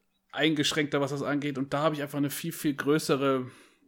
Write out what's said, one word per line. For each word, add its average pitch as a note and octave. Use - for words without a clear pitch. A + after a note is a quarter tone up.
eingeschränkter, D3
was C#3
das C#3+
angeht, C#3+
und C3+
da C#3+
habe D#3
ich D3
einfach C#3+
eine C#3+
viel, E3
viel D3+
größere, C3+